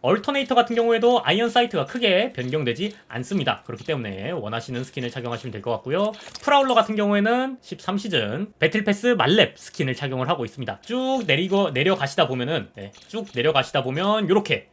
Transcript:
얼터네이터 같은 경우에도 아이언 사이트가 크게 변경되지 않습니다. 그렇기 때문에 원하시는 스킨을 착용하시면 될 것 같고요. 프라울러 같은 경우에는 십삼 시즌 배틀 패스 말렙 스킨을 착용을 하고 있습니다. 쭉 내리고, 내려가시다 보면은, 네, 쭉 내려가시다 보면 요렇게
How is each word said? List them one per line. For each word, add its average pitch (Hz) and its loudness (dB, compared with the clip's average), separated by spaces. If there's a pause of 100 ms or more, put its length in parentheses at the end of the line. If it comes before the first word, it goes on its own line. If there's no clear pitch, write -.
얼터네이터 262 0
같은 240 4
경우에도 233 4
아이언 214 0
사이트가 233 2
크게 226 0
변경되지 135 -4 (120)
않습니다. 127 -2
그렇기 117 -12
때문에 113 -6
원하시는 120 -6
스킨을 127 -8
착용하시면 120 -8
될 104 -10
것 120 -6
같고요. 170 -2 (300)
프라울러 277 4
같은 220 4
경우에는 214 2
십삼 185 -6
시즌 156 -2
배틀 180 2
패스 202 0
말렙 196 4
스킨을 131 -4
착용을 131 -4
하고 151 -2
있습니다. 113 -10
쭉 254 -2
내리고, 185 2
내려가시다 143 2
보면은, 127 -2
네, 101 -12 (180)
쭉 208 -8
내려가시다 135 2
보면 185 0
요렇게 185 0